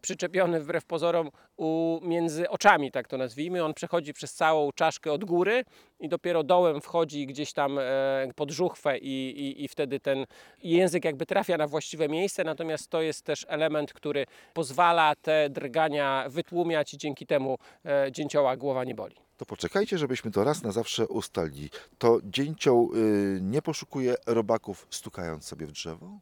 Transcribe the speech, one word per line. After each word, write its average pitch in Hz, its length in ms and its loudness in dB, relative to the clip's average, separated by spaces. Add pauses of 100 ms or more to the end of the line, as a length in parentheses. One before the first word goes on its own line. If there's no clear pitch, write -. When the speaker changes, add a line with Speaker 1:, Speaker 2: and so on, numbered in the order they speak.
Speaker 1:
przyczepiony 170 580 0
wbrew 151 240 -4
pozorom 165 460 0 (260)
u, 165 460 0
między 170 460 0
oczami, 165 420 4
tak 123 180 -4
to 135 100 -6
nazwijmy. 156 460 -4
On 156 100 -2
przechodzi 165 380 -4
przez - 220 -14
całą 156 380 2
czaszkę 160 400 -2
od 170 120 -4
góry 185 400 2 (360)
i 160 80 -10
dopiero 170 340 0
dołem 165 380 4
wchodzi 147 460 -2
gdzieś 139 260 -8
tam, 139 260 -2
e, 135 40 -2 (520)
pod 147 160 -4
żuchwę 156 480 -2
i, 131 320 -6
i, 139 340 -8
i 135 40 -8
wtedy 139 320 -4
ten 135 260 -2 (360)
język 170 420 2
jakby 156 220 -4
trafia 185 300 0
na 151 100 2
właściwe 151 420 -2
miejsce. 175 360 -2
Natomiast 160 460 -4
to 165 120 0
jest 156 220 -2
też - 240 -4
element, 151 440 0
który 143 340 -4 (280)
pozwala 165 680 4
te 156 280 4
drgania 139 760 0
wytłumiać 165 680 -2
i 143 40 -18
dzięki 143 280 -6
temu, 135 320 0 (280)
e, 139 260 2
dzięcioła 139 440 2
głowa 131 280 -2
nie 123 100 -6
boli. 104 220 -10 (200)
Speaker 2:
To - 100 -12
poczekajcie, 185 520 -2
żebyśmy 123 320 -2
to 101 140 2
raz 151 180 2
na 107 100 -2
zawsze 113 360 0
ustalili. 76 640 -4 (280)
To 117 260 6
dzięcioł, 131 680 4
y, 101 480 2
nie 117 200 0
poszukuje 131 520 -2 (120)
robaków, 113 640 0
stukając 85 540 -8
sobie 78 220 -10
w 73 60 -16
drzewo? 82 380 -12 (120)